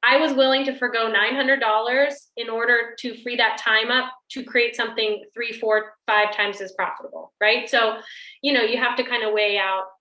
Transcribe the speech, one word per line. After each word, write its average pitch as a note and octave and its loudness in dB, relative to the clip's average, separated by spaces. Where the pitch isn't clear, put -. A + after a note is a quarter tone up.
I B3+ 6
was D4+ 4
willing C4+ 4
to C4 -4
forgo A#3 0
nine A3 2
hundred C4+ 2
dollars B3 0
in A#3 -8
order A#3 0
to A3+ -8
free A#3+ -8
that A3 2
time A3+ 0
up B3+ 0
to C4 -10
create A#3 0
something A3 -4
three, A3+ -8
four, G#3+ 0
five G#3 2
times G3+ -2
as F#3+ -10
profitable, - -8
right? A#3 2
So, A3+ 0
you C#4+ 0
know, B3+ 4
you A3+ 0
have B3 0
to B3+ 0
kind A#3+ -4
of G#3+ 0
weigh G#3 2
out F#3+ 0